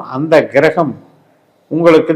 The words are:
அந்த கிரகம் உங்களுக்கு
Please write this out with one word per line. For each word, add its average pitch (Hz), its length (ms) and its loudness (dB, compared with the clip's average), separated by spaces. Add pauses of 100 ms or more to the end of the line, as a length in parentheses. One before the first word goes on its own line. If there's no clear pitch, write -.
(100)
அந்த 156 260 -2 (100)
கிரகம் 147 480 -2 (760)
உங்களுக்கு 160 460 2